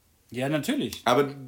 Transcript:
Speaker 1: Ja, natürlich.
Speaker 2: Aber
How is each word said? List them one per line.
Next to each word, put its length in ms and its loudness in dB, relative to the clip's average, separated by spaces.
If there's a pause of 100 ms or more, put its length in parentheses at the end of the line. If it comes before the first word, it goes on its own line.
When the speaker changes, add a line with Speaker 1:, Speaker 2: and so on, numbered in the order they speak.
(300)
Speaker 1:
Ja, 180 -4
natürlich. 560 -2
Speaker 2:
Aber 300 4 (140)